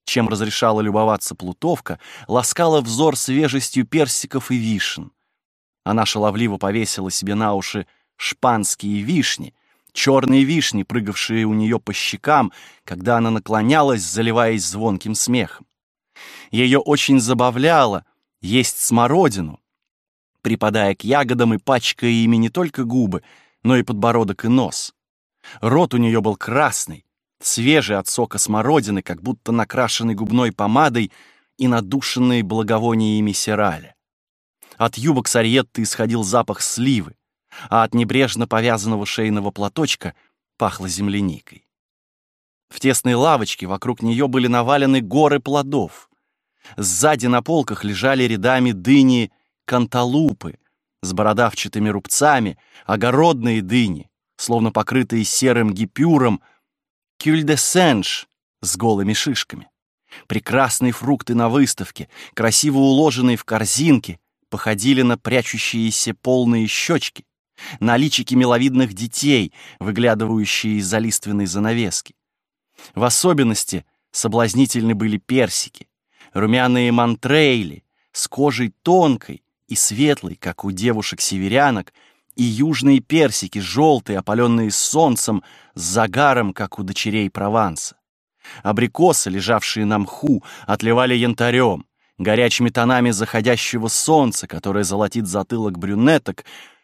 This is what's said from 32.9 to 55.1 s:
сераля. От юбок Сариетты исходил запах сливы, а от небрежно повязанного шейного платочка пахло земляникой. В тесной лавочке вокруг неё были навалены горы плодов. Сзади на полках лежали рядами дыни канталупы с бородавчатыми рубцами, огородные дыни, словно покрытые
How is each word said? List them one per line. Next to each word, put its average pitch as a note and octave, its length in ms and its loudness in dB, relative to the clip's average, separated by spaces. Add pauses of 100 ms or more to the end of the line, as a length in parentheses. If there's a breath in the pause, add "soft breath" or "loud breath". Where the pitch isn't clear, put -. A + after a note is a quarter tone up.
сераля. G2+ 640 -4 (840 loud breath)
От A2+ 200 -2
юбок B2+ 300 0
Сариетты A#2 560 0
исходил A2+ 400 -2
запах G#2+ 380 -2
сливы, A#2 540 -2 (540 loud breath)
а A2+ 140 2
от A2+ 100 -2
небрежно A#2+ 540 0
повязанного A2 580 0
шейного G#2 460 -2
платочка - 640 -4 (420)
пахло F#2+ 300 -4
земляникой. G2 800 -6 (1000)
В - 100 -18
тесной B2+ 360 0
лавочке B2 520 0
вокруг G#2+ 340 -6
неё A#2 260 0
были B2+ 200 0
навалены C3+ 540 2
горы C#3+ 380 2
плодов. C#3 720 -4 (680 loud breath)
Сзади G#2+ 500 0
на B2 140 2
полках C#3 420 -2
лежали B2 400 0
рядами A#2+ 480 2
дыни B2 600 4 (340)
канталупы B2 920 -2 (420)
с F#2 120 -8
бородавчатыми G#2+ 760 0
рубцами, A2 680 0 (280 soft breath)
огородные A#2+ 760 2
дыни, G2 480 -2 (280)
словно A2+ 340 -2
покрытые A2+ 520 -2